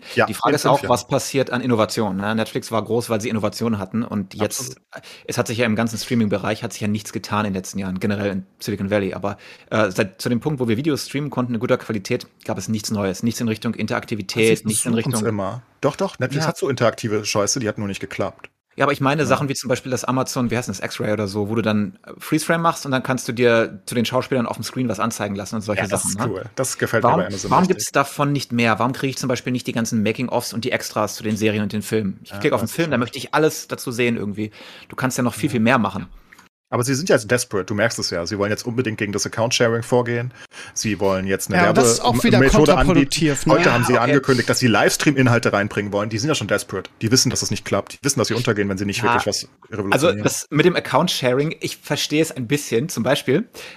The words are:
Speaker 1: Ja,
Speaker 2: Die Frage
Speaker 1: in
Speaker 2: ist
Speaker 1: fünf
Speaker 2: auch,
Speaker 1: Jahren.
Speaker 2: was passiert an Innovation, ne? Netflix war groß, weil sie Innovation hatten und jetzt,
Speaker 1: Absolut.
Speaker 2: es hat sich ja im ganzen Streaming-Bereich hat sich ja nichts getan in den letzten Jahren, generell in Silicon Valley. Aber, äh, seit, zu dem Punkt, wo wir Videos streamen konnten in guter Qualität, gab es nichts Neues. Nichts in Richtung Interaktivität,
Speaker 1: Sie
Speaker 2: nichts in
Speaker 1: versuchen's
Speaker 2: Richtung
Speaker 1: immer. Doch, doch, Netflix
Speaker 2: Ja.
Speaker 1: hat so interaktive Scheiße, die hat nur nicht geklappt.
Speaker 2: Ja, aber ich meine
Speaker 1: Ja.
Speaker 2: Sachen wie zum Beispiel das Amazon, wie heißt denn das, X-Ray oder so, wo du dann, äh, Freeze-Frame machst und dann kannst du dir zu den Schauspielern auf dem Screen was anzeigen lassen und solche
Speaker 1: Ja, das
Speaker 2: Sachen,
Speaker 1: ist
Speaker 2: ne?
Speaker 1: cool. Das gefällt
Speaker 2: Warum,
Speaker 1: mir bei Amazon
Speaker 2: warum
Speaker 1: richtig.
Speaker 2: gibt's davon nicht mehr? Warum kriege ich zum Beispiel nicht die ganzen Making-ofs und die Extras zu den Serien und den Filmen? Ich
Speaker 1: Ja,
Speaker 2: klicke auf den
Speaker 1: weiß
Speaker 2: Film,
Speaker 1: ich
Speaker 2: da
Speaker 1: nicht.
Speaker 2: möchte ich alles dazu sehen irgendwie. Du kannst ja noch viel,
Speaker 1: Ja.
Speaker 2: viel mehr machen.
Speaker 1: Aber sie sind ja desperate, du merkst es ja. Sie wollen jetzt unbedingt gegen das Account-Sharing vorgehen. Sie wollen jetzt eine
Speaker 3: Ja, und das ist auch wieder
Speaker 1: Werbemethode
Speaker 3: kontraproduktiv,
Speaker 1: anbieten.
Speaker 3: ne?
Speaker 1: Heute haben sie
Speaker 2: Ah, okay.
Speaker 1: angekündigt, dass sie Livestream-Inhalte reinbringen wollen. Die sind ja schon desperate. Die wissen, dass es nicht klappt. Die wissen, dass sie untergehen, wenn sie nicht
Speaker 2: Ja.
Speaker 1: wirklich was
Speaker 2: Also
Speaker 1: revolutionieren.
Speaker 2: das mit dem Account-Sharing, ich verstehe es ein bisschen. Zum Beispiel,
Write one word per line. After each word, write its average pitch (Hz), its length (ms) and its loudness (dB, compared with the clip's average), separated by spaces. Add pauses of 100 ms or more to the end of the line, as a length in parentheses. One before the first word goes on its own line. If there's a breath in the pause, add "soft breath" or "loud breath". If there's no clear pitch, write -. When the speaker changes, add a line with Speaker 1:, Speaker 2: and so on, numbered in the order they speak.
(140 loud breath)
Speaker 1:
Ja, 113 140 4
Speaker 2:
Die 110 80 -4
Frage - 160 2
Speaker 1:
in 147 60 4
Speaker 2:
ist - 40 -2
Speaker 1:
fünf 131 140 4
Speaker 2:
auch, - 80 0
Speaker 1:
Jahren. 123 100 -4
Speaker 2:
was 117 140 0
passiert 131 420 0
an 123 120 -2
Innovation, 110 560 2
ne? 104 180 -2
Netflix 113 360 -4
war 110 140 0
groß, 113 240 -2
weil 113 100 0
sie 107 100 -4
Innovation 107 500 -2
hatten 110 240 -4
und 101 320 -6
jetzt, 104 240 -2 (320)
Speaker 1:
Absolut. - 160 -18 (180 loud breath)
Speaker 2:
es - 140 -6
hat - 80 0
sich 113 100 -4
ja 120 80 2
im 110 100 2
ganzen 110 220 -2
Streaming-Bereich 104 640 0
hat 117 100 -8
sich - 120 -10
ja 107 40 -2
nichts 104 260 -4
getan 107 340 -4
in 101 40 -4
den 95 40 -4
letzten 95 240 -8
Jahren, 92 200 -6
generell 101 320 -2
in 95 140 -6 (140)
Silicon 98 320 -4
Valley. 101 240 0
Aber, 101 220 -6 (340 loud breath)
äh, 107 180 2
seit, 95 320 -4
zu 123 80 -2
dem 120 100 0
Punkt, 151 200 -4
wo 127 80 0
wir 110 100 2
Videos 143 300 -2
streamen 143 240 -6
konnten 123 240 -2
in 110 40 -2
guter 120 200 0
Qualität, 113 480 -4 (180)
gab 101 140 -6
es 95 100 -10
nichts 110 220 -4
Neues. 98 320 -2
Nichts 117 180 0
in 120 60 -2
Richtung 110 260 -2
Interaktivität, 110 880 0
Speaker 1:
Sie - 80 -10
Speaker 2:
nichts 110 180 -2
in 123 80 0
Speaker 1:
versuchen's 117 220 0
Speaker 2:
Richtung 110 140 2
Speaker 1:
immer. 104 340 -4 (180)
Doch, 147 140 2
doch, - 240 -4
Netflix 139 260 0
Speaker 2:
Ja. 147 40 2
Speaker 1:
hat - 100 -4
so 165 100 0
interaktive 110 560 0
Scheiße, 104 340 0
die 110 80 -2
hat 107 120 -4
nur 104 80 -4
nicht 98 140 -6
geklappt. - 500 -8 (240)
Speaker 2:
Ja, 139 100 2
aber 139 80 2
ich 143 80 -2
meine 143 220 2
Speaker 1:
Ja. 131 40 0
Speaker 2:
Sachen 131 220 2
wie 135 60 -2
zum - 120 -8
Beispiel 127 240 -2
das 123 140 -4
Amazon, 127 460 -2
wie 113 60 0
heißt 123 120 -4
denn 107 60 -4
das, - 60 -10
X-Ray 110 300 -4
oder 104 160 -2
so, 101 220 -2
wo 110 60 0
du 113 60 0
dann, 104 440 0
äh, - 120 -18
Freeze-Frame 165 440 -2
machst 165 240 0
und 139 80 -2
dann 127 100 0
kannst 120 240 -2
du 127 60 -4
dir 113 520 2
zu - 80 -8
den 117 120 2
Schauspielern 127 400 0
auf - 100 -4
dem 113 80 -8
Screen 127 240 -4
was 101 140 -2
anzeigen 104 340 -2
lassen 98 200 -8
und 110 80 -4
solche 101 180 0
Speaker 1:
Ja, 101 80 0
das 95 140 -2
Speaker 2:
Sachen, 95 140 -2
Speaker 1:
ist - 100 -8
Speaker 2:
ne? 110 60 -2
Speaker 1:
cool. 92 120 -8 (100)
Das - 220 -4
gefällt 113 260 0
Speaker 2:
Warum, 127 140 4
Speaker 1:
mir 175 60 2
bei - 60 -4
Amazon 98 220 -4
Speaker 2:
warum 156 120 6
Speaker 1:
richtig. 180 140 2
Speaker 2:
gibt's - 140 -6
davon 143 400 0
nicht 139 220 -2
mehr? 117 260 2
Warum 123 140 2
kriege 135 160 -2
ich 127 80 -8
zum 143 100 -4
Beispiel 127 240 -2
nicht 123 160 -4
die 123 60 -4
ganzen 117 280 0
Making-ofs 113 520 -2
und 113 100 -6
die 120 80 -2
Extras - 440 -2
zu - 80 -14
den 107 120 -2
Serien 107 280 0
und 98 100 -4
den 107 80 -2
Filmen? 104 420 -2
Ich - 60 -20
Speaker 1:
Ja, 101 80 -12
Speaker 2:
klicke 135 180 0
auf 117 60 0
den 113 80 -2
Speaker 1:
weiß - 60 -10
Speaker 2:
Film, 165 100 0
Speaker 1:
ich 156 60 -2
Speaker 2:
da 127 60 2
Speaker 1:
nicht. 120 40 2
Speaker 2:
möchte 123 160 -4
ich - 160 -10
alles 156 340 2
dazu 131 240 -6
sehen 120 240 2
irgendwie. 104 360 -4 (360 loud breath)
Du - 80 -14
kannst 131 220 -2
ja 131 80 0
noch 117 80 0
viel, - 160 -2
Speaker 1:
Ja. - 40 -6
Speaker 2:
viel 123 80 2
mehr 123 160 4
machen. 104 300 -2 (640 loud breath)
Speaker 1:
Aber 120 120 0
sie 135 100 0
sind 156 160 -4
ja 175 80 6
desperate, 104 480 0
du - 80 -6
merkst 107 240 2
es 107 140 -4
ja. 85 160 -2
Sie 107 100 -4
wollen 98 140 2
jetzt 104 120 -4
unbedingt 117 360 -2
gegen 104 120 -2
das - 140 -2
Account-Sharing 117 560 0
vorgehen. 120 500 0 (440 loud breath)
Sie 104 240 -2
wollen 95 260 2
jetzt 95 260 -2
eine 90 120 4
Speaker 3:
Ja, 101 60 6
und 113 100 4
das 117 140 6
ist 117 80 0
auch 247 120 2 (100)
wieder - 160 6
Speaker 1:
Werbemethode 143 340 8
Speaker 3:
kontraproduktiv, 139 580 4
Speaker 1:
anbieten. 139 180 0
Speaker 3:
ne? 135 60 8
Speaker 1:
Heute 156 180 4
haben 120 120 4
sie 123 120 2
Speaker 2:
Ah, 113 60 4
okay. 127 80 2
Speaker 1:
angekündigt, 131 380 4
dass 123 100 2
sie 123 80 4
Livestream-Inhalte 120 840 4
reinbringen 101 400 0
wollen. 101 200 0
Die 107 80 -4
sind 123 80 -4
ja 151 80 2
schon 107 120 -4
desperate. 101 440 -2 (100)
Die 117 100 2
wissen, 127 200 4
dass 90 100 -2
es - 80 -4
nicht - 160 -4
klappt. - 280 -2
Die - 120 -18
wissen, 135 140 0
dass 107 80 2
sie 107 80 -2
untergehen, 104 340 0
wenn 95 80 -2
sie 101 80 -2
nicht 101 140 -4
Speaker 2:
Ja. 120 60 -2
Speaker 1:
wirklich 120 200 2
was - 200 -4
Speaker 2:
Also - 320 -20
Speaker 1:
revolutionieren. 107 460 0
Speaker 2:
das - 280 -2
mit 147 120 2
dem 175 120 6
Account-Sharing, 143 840 0
ich - 180 -8
verstehe 151 440 -2
es 156 100 0
ein 131 140 -6
bisschen. 120 420 0
Zum - 140 -4
Beispiel, 139 480 2 (280 loud breath)